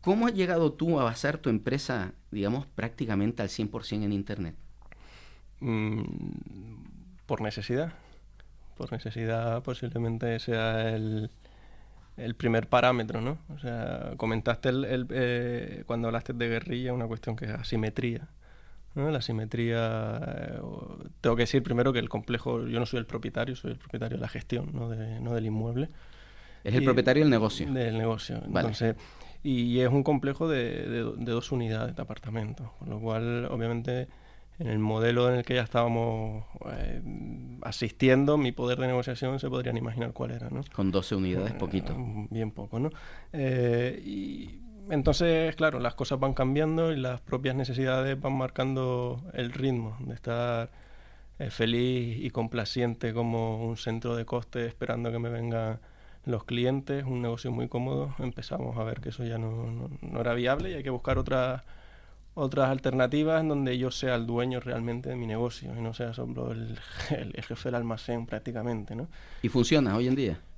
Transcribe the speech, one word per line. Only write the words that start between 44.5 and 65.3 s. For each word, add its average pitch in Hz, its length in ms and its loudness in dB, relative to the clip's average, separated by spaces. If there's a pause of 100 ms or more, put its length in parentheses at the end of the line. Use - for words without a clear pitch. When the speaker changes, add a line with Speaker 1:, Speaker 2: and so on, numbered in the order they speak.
Speaker 2:
entonces, 160 680 4
claro, 151 240 2
las 120 140 0
cosas 127 260 -2
van 135 140 4
cambiando 156 580 4
y 151 40 0
las 127 240 -2
propias 131 360 0
necesidades 131 640 2
van 135 140 0
marcando 131 880 0 (100)
el 123 200 -2
ritmo 120 480 0
de 127 140 -6
estar, 117 560 0 (680)
eh, 127 100 -2
feliz 120 760 2
y 123 60 -2
complaciente 117 840 0
como 113 540 0
un 113 100 -2
centro 117 380 -2
de 117 100 -2
coste 120 420 -2
esperando 117 440 -2
que 117 80 -2
me 117 120 -2
vengan 113 500 0 (440)
los 117 200 -2
clientes, 135 600 0
un 127 160 -2
negocio 117 300 -2
muy 120 180 -2
cómodo. 135 520 -2
Empezamos 127 580 -4
a 110 60 -2
ver 113 160 -4
que - 80 -8
eso 120 160 -6
ya 117 140 -4
no, 113 340 -4
no, 120 180 -6 (120)
no - 180 -4
era 120 140 2
viable 135 360 2
y 180 40 -4
hay 143 100 -6
que 135 60 -2
buscar 127 280 0
otras, 131 440 2 (720)
otras 139 360 2
alternativas 135 680 4
en 160 80 2
donde 135 280 2
yo 127 140 2
sea 127 240 0
el 117 100 2
dueño 120 360 2
realmente 120 480 -2
de 127 80 -2
mi 120 100 -4
negocio 117 500 -2